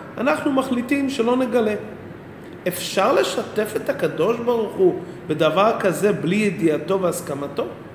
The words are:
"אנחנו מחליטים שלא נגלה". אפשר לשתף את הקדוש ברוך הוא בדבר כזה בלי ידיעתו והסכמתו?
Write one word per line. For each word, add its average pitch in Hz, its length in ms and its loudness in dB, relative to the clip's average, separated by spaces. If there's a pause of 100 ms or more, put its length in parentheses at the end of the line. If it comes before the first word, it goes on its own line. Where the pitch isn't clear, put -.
(180)
"אנחנו 285 340 0
מחליטים 262 580 0
שלא 240 260 2
נגלה". 226 380 2 (920)
אפשר 196 440 0
לשתף 220 640 0
את - 120 -6
הקדוש 165 480 0
ברוך 233 360 0
הוא 180 280 4 (260)
בדבר 160 540 4
כזה 190 320 2
בלי 160 240 0
ידיעתו 180 680 2
והסכמתו? 143 640 -4 (280)